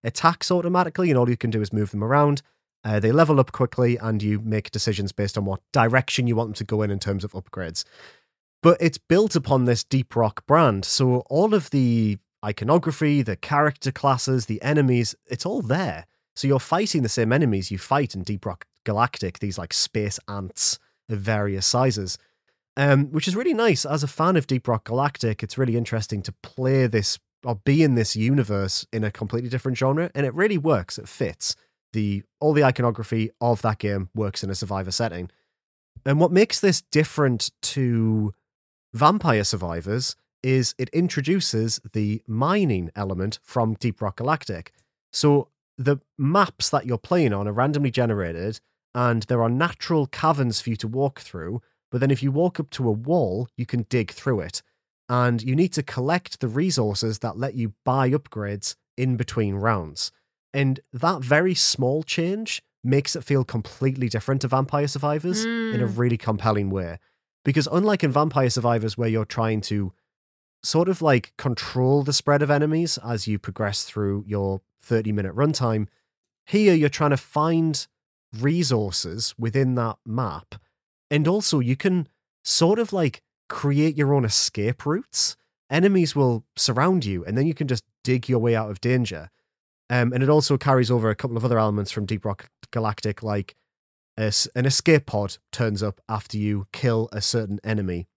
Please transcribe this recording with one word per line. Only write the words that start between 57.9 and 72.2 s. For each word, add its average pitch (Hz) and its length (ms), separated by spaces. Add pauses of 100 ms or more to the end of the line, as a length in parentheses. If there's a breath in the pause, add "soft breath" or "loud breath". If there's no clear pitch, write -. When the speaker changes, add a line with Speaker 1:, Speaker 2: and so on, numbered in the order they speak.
Speaker 1:
upgrades 104 640 (220)
in 127 200
between 107 380
rounds. 98 560 (420)
And 139 260 (140)
that 160 280
very 151 340
small 139 500
change 196 580 (220)
makes 135 320
it 131 80
feel 135 200
completely 131 640
different 131 340
to 131 60
Vampire 135 380
Survivors 151 580
in 226 360
a 120 80
Speaker 2:
Mm. 104 100
Speaker 1:
really 120 180
compelling 104 540
way. 87 300 (440)
Because 147 280
unlike 190 320
in 139 80
Vampire 143 380
Survivors, 113 460
where 117 120
you're 110 160
trying 113 380
to 101 300 (680)
sort 170 260
of, 175 140
like, 135 340
control 131 680
the 143 80
spread 143 280